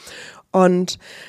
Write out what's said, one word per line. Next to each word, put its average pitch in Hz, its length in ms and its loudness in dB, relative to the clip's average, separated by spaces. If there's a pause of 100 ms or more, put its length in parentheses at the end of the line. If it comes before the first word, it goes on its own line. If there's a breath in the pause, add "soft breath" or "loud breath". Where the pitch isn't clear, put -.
(520 loud breath)
Und 180 480 0 (300 loud breath)